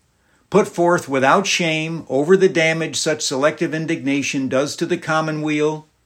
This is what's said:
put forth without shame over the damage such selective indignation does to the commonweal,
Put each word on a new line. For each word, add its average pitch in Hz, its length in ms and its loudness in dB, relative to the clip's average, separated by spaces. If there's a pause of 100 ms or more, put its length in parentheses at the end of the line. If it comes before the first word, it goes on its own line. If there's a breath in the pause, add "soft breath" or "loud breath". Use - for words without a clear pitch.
(480)
put 196 180 4
forth 175 440 0
without 139 360 4
shame 160 640 -2
over 147 300 4
the 190 100 4
damage 160 480 0
such 151 240 -2
selective 147 540 -2
indignation 143 760 -2
does 135 280 -2
to 175 100 -4
the 175 100 -2
commonweal, 156 920 -2 (200)